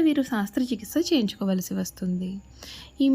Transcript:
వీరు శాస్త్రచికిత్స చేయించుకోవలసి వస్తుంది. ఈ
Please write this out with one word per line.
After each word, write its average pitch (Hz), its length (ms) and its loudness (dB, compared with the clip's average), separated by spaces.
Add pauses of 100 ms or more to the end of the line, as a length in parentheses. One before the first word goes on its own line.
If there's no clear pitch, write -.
వీరు 294 240 4
శాస్త్రచికిత్స 220 640 -2 (160)
చేయించుకోవలసి 196 680 0
వస్తుంది. 185 500 -4 (760)
ఈ 277 100 6